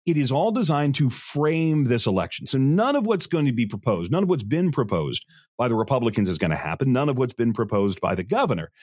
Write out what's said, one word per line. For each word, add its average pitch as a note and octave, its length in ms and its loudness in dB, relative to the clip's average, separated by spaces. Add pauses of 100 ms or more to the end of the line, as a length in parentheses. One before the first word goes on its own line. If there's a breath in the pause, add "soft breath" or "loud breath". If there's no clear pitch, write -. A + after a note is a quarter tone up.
it E3+ 100 2
is C3+ 160 0
all E3+ 180 2
designed D3 460 0
to C#3+ 120 2
frame D#3 760 0
this A#2+ 200 2
election. F#2+ 440 -2
So C3+ 100 0
none F#3+ 380 2
of A#3+ 100 0
what's G#3+ 220 0
going D#3 180 0
to C3+ 60 2
be A#2 120 0
proposed, G2+ 460 -2
none F3+ 140 2
of F#3 40 0
what's E3 140 0
been D#3 300 0
proposed F2+ 520 -2 (320 soft breath)
by B2 120 0
the A2+ 80 2
Republicans A2 520 0
is F2 80 -2
gonna D#2 200 0
happen. E2 360 -2
None C3+ 160 2
of C3+ 80 0
what's B2 160 0
been A#2 200 0
proposed G2+ 480 0
by G2 160 0
the F2+ 80 -6
governor B2 480 -2 (100)